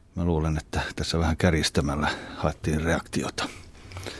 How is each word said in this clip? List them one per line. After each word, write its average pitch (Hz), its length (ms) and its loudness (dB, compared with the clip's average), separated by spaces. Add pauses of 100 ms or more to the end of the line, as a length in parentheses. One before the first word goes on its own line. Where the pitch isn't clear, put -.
(140)
mä 87 100 0
luulen, 80 320 4
että - 240 -2 (160)
tässä - 220 0
vähän 82 180 4
kärjistämällä 76 720 2 (280)
haettiin 78 460 0
reaktiota. - 680 -2 (720)